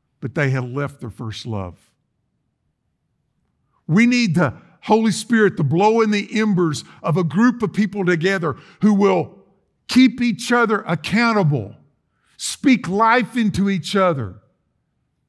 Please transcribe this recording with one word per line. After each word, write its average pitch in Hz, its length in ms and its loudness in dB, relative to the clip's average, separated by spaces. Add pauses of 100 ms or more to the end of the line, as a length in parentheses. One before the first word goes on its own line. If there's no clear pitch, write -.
(200)
but 110 140 -10
they 143 160 0
had 131 140 -2
left 139 360 -8
their 123 100 -12
first 107 360 -12
love. 98 320 -8 (2000)
We 202 200 4
need 240 280 0
the 156 200 0 (280)
Holy 220 280 2
Spirit 214 460 0
to 165 80 -2
blow 196 360 2
in 214 120 0
the 208 260 -4
embers 180 460 0 (180)
of 165 140 -2
a 185 80 0
group 233 360 0
of 202 120 -2
people 202 320 -2
together 175 520 -2 (260)
who 214 120 4
will 190 420 2 (520)
keep 254 320 4
each 240 320 -4
other 226 340 0
accountable, 170 880 0 (600)
speak - 520 0
life 226 480 0
into 202 320 0
each 196 280 -4
other, 143 400 0 (920)